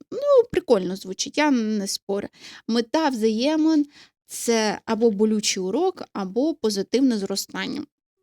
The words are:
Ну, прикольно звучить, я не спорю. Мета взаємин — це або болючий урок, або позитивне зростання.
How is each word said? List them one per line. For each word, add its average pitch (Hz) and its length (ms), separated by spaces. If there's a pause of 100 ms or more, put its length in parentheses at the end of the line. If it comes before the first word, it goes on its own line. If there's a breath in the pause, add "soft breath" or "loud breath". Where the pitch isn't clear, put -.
(100)
Ну, 523 420
прикольно 190 440
звучить, - 420
я 294 120
не 214 360
спорю. - 420 (400 loud breath)
Мета 240 400
взаємин — 285 800 (400 loud breath)
це 220 580
або 226 260
болючий 208 520
урок, 285 400 (100)
або 214 420
позитивне 220 640
зростання. 190 640 (380)